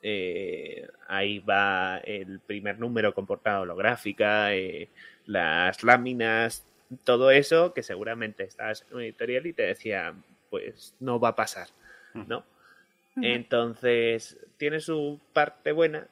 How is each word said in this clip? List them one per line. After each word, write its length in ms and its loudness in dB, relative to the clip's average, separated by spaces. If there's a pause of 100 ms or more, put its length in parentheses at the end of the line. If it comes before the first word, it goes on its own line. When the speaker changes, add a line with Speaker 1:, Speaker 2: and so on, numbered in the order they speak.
Speaker 1:
Eh, 840 -6 (200)
ahí 320 -2
va 600 0
el 400 -10
primer 400 -8
número 340 0
con 140 -4
portada 340 -2
holográfica, 920 0
eh, 360 -6 (360)
las 580 0
láminas, 840 2 (380)
todo 280 6
eso 420 6
que 100 -6
seguramente 600 -8
estabas 460 -8
en 60 -16
una 100 -8
editorial 400 -4
y 80 -8
te 100 -4
decía, 500 -4 (360)
"Pues 500 -10
no 200 -2
va 100 4
a 60 -2
pasar", 320 -4 (460)
¿no? 260 -8 (760)
Speaker 2:
Ujú. 100 -4
Speaker 1:
Entonces, 1120 0 (200)
tiene 220 -2
su 400 -4 (140)
parte 380 0
buena 400 2